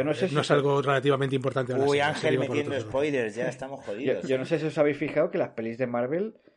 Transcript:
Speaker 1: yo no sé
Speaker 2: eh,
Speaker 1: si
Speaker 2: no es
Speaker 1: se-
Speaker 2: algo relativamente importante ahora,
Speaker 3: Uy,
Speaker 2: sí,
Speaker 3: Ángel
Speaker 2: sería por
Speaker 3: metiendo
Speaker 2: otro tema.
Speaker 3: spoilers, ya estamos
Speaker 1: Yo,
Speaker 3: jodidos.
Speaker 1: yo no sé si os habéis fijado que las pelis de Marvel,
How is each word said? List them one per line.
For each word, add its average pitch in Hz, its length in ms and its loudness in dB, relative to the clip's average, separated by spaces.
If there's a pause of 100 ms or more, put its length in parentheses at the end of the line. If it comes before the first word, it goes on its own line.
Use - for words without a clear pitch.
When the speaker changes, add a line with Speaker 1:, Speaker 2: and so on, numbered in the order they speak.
Speaker 1:
yo - 40 2
no 151 100 0
sé - 100 -2
Speaker 2:
eh, 185 60 0
Speaker 1:
si 139 40 -4
Speaker 2:
no 147 60 4
es 131 80 0
Speaker 1:
se- 165 60 4
Speaker 2:
algo 139 280 4
relativamente 135 540 2
importante 127 360 -2
ahora, 135 120 2
Speaker 3:
Uy, 143 140 4
Speaker 2:
sí, - 20 4
Speaker 3:
Ángel 147 220 0
Speaker 2:
sería 139 180 2
por 139 80 0
Speaker 3:
metiendo 143 240 -2
Speaker 2:
otro 135 80 -2
tema. 107 100 -8
Speaker 3:
spoilers, 127 460 0
ya 123 120 -2
estamos 135 320 -10
Speaker 1:
Yo, - 60 -16
Speaker 3:
jodidos. 107 420 -2
Speaker 1:
yo 131 100 2
no 110 80 -4
sé 165 120 0
si 151 80 -2
os 151 120 -4
habéis 147 180 4
fijado 151 340 0
que - 80 -4
las 120 120 0
pelis 113 280 -6
de 127 80 0
Marvel, 135 480 -2 (220)